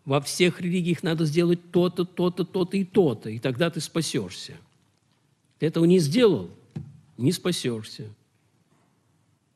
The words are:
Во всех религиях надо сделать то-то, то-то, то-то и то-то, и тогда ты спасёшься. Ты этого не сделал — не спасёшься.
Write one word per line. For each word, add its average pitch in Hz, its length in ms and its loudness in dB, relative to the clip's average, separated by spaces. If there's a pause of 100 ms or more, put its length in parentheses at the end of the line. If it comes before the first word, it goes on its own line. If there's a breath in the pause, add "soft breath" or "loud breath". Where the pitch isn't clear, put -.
Во 139 160 0
всех 175 400 0
религиях 175 420 -2
надо 165 220 0
сделать 170 480 0
то-то, 180 320 2
то-то, 180 400 -2
то-то 185 320 -2
и 196 80 0
то-то, 147 460 0
и 113 100 -8
тогда 139 280 -2
ты 165 120 -6
спасёшься. - 760 -6 (1040)
Ты 147 80 -2
этого 165 200 2
не 185 120 8
сделал — 160 520 2 (680)
не 131 160 2
спасёшься. 117 840 -6 (1400)